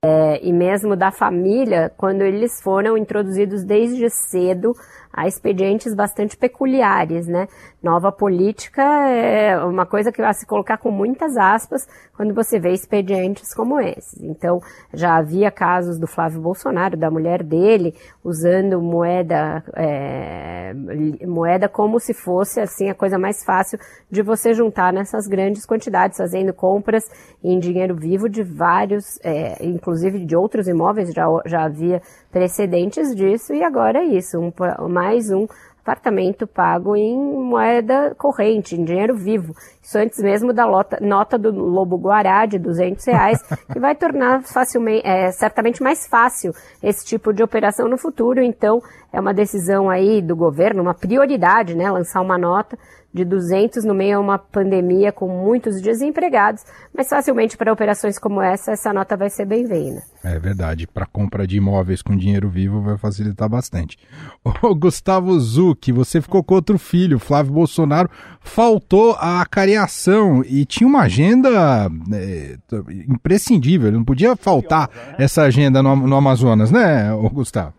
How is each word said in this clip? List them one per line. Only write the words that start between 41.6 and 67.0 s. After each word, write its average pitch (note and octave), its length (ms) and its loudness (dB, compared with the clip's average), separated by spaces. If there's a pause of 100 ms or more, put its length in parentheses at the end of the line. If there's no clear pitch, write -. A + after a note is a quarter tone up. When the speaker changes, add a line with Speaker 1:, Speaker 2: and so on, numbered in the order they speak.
Speaker 1:
Guará G3 480 2
de G3+ 140 -4
duzentos F3 460 -2
reais, G#3 360 2 (160)
<laughs> - 160 -12
que B3 60 -6
vai C#4+ 160 0
tornar C4 480 0
facilmente, A#3 640 -2
é, F#3 240 2
certamente A3 500 -2
mais C4+ 240 0
fácil A#3 480 0 (300)
esse G3+ 200 -2
tipo G#3+ 300 -2
de G3+ 80 0
operação A3 460 0
no B3 100 0
futuro. B3+ 420 -2
Então, A#3 440 0 (280)
é - 80 -6
uma G3 140 -2
decisão G3 560 0
aí F#3+ 320 2
do E3+ 140 -2
governo, E3+ 480 2
uma F3+ 100 0
prioridade, G3+ 840 2
né, F3+ 140 0
lançar F#3 320 -2
uma F#3 160 0
nota F3+ 400 -2 (340)
de F3+ 140 -2
duzentos G3 580 0
no G#3 120 0
meio G3+ 220 2
a - 20 0
uma G3 180 0
pandemia F#3+ 720 2
com G3+ 160 -6
muitos G3 540 -2
desempregados, A#3 840 0 (320)
mas C4 140 -2
facilmente B3+ 480 0
para A3 160 0
operações G#3 460 -2
como G3+ 200 -4
essa, F#3+ 340 -2
essa G#3 200 -4
nota G3 240 -2
vai G3 140 -2
ser G3+ 160 -6
bem-vinda. G3 560 -2 (200)
Speaker 2:
É E2+ 140 -4
verdade, E2+ 480 -4
pra F2+ 220 -8
compra G2+ 400 -4
de F#2+ 100 -2
imóveis G2 460 0
com G2+ 120 -2
dinheiro G2 340 0
vivo G2 320 -2
vai G#2 180 -2
facilitar G#2 500 -4
bastante. G#2+ 480 -6 (240)
<laughs> - 240 -14 (160)
Ô, A3 140 4
Gustavo F3+ 640 2
Zucchi, C3 520 2
você B2+ 300 2
ficou F#3 220 0
com - 100 2
outro F#3+ 240 2
filho, F3 400 2